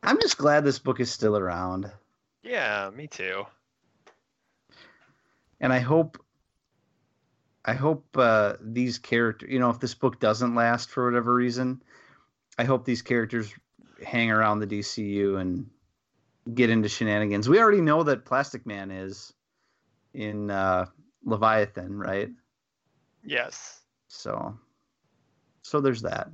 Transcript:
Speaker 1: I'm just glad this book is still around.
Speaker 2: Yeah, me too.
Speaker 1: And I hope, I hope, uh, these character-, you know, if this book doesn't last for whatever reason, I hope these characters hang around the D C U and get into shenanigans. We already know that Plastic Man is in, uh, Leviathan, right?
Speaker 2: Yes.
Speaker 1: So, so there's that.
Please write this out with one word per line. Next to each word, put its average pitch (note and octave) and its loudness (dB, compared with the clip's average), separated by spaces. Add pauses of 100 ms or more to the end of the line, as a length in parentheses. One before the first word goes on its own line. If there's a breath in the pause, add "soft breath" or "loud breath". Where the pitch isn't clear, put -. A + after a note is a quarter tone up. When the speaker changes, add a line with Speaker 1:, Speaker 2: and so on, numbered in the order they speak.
Speaker 1:
I'm C#4+ 2
just A4 0
glad D3 4
this C#3 2
book B2+ -2
is A#2+ -2
still G#2+ 0
around. F#2 -4 (520)
Speaker 2:
Yeah, A2+ -4
me D3 -14
too. F#2+ -8 (2250 soft breath)
Speaker 1:
And B2+ 2
I B2+ 4
hope, D#3 2 (1500)
I A2+ 2
hope, C#3+ 0 (100)
uh, A2 6
these A#2 -2
character-, A#2 0
you C3 -2
know, B2 4
if A#2+ 0
this A#2+ -4
book A#2 -2
doesn't A#2 2
last A#2 2
for B2+ -2
whatever A#2+ 2
reason, B2 0 (760 soft breath)
I A#2+ 0
hope B2+ 0
these A#2+ -2
characters A#2 -2 (520)
hang A#2 0
around G#2+ 4
the G#2+ -4
D G#2 -4
C - -8
U G2+ 0
and F#2 -4 (840)
get A#2+ 4
into A2 2
shenanigans. G#2 -2
We D#3+ 6
already G#3+ 6
know D#3 4
that C3+ 0
Plastic C3 -4
Man G2 -10
is F#2+ -12 (800)
in, G#2+ -6
uh, F#2+ 0 (400)
Leviathan, G#2 0
right? G2+ -4 (920)
Speaker 2:
Yes. - -8 (280)
Speaker 1:
So, - -10 (1000)
so D3 -2
there's B2+ 2
that. - -6